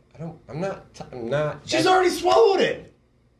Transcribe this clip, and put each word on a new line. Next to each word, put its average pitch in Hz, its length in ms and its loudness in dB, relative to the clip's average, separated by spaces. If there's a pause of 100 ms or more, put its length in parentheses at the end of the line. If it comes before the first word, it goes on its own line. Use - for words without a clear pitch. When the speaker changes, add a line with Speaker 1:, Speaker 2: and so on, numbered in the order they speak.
(140)
Speaker 1:
I - 60 -20
don't, - 180 -16 (100)
I'm 151 140 -10
not, - 320 -10
t-, - 180 -16
I'm 120 180 -10
not. 147 340 -4
Speaker 2:
She's - 80 -10
Speaker 1:
that's 330 160 0
Speaker 2:
already 370 240 4
swallowed 392 500 4
it. - 320 -4 (460)